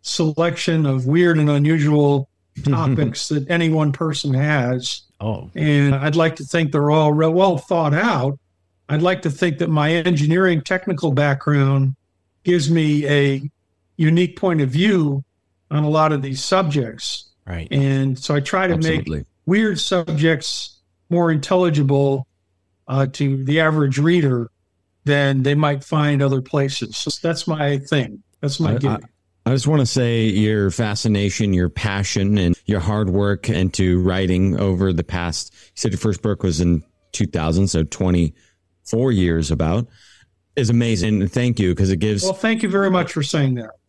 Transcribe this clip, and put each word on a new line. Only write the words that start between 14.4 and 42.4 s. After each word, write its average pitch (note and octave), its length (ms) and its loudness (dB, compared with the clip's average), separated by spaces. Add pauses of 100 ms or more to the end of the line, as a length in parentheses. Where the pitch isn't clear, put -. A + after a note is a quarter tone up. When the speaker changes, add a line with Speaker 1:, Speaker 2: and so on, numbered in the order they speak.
Speaker 1:
of C3+ 80 0
view D3+ 540 0 (480)
on D3+ 120 0
a D3+ 60 0
lot D#3 220 2
of C#3+ 100 -2
these C3+ 220 -8
subjects. D3 880 -2 (180)
Speaker 2:
Right. F2 240 -8
Speaker 1:
And C3+ 480 0
so - 160 -2
I D3 60 2
try F#3 260 -2
to E3+ 80 0
Speaker 3:
Absolutely. D#3 440 -2
Speaker 1:
make - 80 -12 (180)
weird G3+ 340 0
subjects D#3+ 1000 -2 (300)
more E3+ 220 2
intelligible, C#3 960 0 (600)
uh, C3+ 260 0
to C3+ 320 -2
the D3+ 160 2
average D3+ 360 2
reader C#3+ 540 2 (540)
than C#3 380 2
they C#3+ 120 2
might C#3+ 280 0
find D3 380 0
other C3+ 200 0
places. C#3 560 -4
So - 120 -6 (160)
that's E3 220 -4
my D3 300 -2
thing. B2 440 -4 (200)
That's C#3 180 -4
my A#2 160 0
Speaker 3:
I, - 20 -2
Speaker 1:
gig. C3+ 120 0
Speaker 3:
I, - 100 -2 (460)
I A2+ 80 0
just C3+ 140 0
wanna D3 180 4
say A#2 420 0
your G#2 440 2
fascination, G#2 840 0
your F2+ 160 2
passion, G2+ 680 -2
and G2+ 180 2 (100)
your G#2 140 0
hard G#2 300 -2
work G2+ 400 0
into F#2 520 0
writing F#2 580 2
over F#2+ 340 0
the E2 100 -2
past, F2 500 -6
you - 220 -20
said A2 160 -4
your - 80 -6
first G#2 220 -2
book G#2 220 -2
was F2 180 0
in F2 200 2 (300)
two - 160 -2
thousand, E2 400 0
so E2 160 0
twenty-four F2+ 1300 -4
years E2 400 0
about, E2 360 -2 (680)
is A#2+ 140 0
amazing. A2 520 0
And F#2+ 100 -2
thank B2 280 0
you, F2+ 160 2
'cause F#2+ 140 0
it F#2+ 80 0
gives G#2 260 -2
Speaker 1:
Well, F#3+ 100 0
thank A3 300 -2